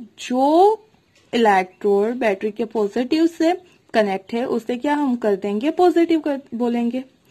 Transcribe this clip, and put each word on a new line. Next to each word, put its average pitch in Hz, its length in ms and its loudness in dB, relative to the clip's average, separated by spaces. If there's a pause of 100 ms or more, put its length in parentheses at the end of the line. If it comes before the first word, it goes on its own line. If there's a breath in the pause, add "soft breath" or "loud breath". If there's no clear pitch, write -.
(180)
जो 302 560 2 (600)
इलेक्ट्रोड 202 800 2
बैटरी 214 360 -2
के 214 140 -6
पॉजिटिव 240 600 0
से 330 280 0 (400 soft breath)
कनेक्ट 196 380 0
है, 233 120 -4
उसे 240 320 -4
क्या 294 180 -2
हम 277 220 0
कर 214 200 0
देंगे? 208 340 -4
पॉजिटिव 339 500 2
कर 285 200 -4 (140)
बोलेंगे। 240 500 -4 (260 soft breath)